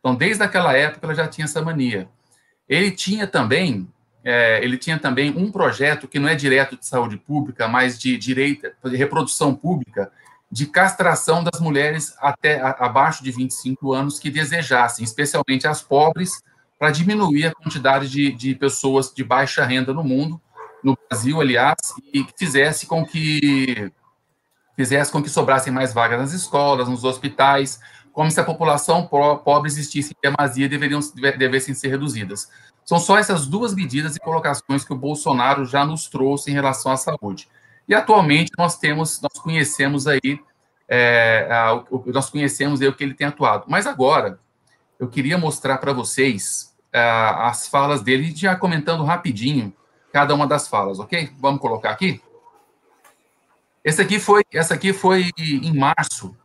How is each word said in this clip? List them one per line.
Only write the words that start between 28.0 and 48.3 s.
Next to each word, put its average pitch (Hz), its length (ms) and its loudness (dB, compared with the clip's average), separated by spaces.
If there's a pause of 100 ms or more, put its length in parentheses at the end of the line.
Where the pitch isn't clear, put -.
como 156 200 0
se 175 80 2
a - 20 2
população 165 640 0
po-, 143 320 4
pobre 147 320 2
existisse 143 420 -6
em - 160 -2
demasia 139 380 0
e - 20 0
deveriam, 143 300 -2 (160)
deve-, 131 240 -2
devessem 131 340 0
ser 135 140 -8
reduzidas. 117 640 -6 (340)
São 170 140 2
só 190 180 4
essas 196 300 2
duas 208 300 -2
medidas 151 400 -4
e - 20 -12
colocações 151 680 -2
que - 80 -8
o 135 60 -6
Bolsonaro 139 640 0
já 139 220 0
nos 156 220 -6
trouxe 139 420 -2
em 143 40 0
relação 139 360 0
à 135 60 2
saúde. 117 520 -6 (380)
E - 80 2
atualmente 170 640 4
nós 170 180 2
temos, 156 440 -2
nós - 200 -8
conhecemos 143 680 0
aí, 135 320 0 (480)
é, 117 600 4
a, 117 260 2
o, 120 180 -6
o, 123 140 -4
nós 131 220 -2
conhecemos 143 540 -2
aí 139 60 4
o 135 40 2
que 147 120 -8
ele 135 100 -6
tem 143 140 -4
atuado. 127 400 0
Mas 190 180 0
agora, 131 540 2 (580)
eu 123 80 -6
queria 143 320 -2
mostrar 143 400 -2
pra 139 140 -2
vocês, 123 800 -2 (220)
é, 120 60 2
as 113 680 0
falas 143 360 0
dele, 135 340 0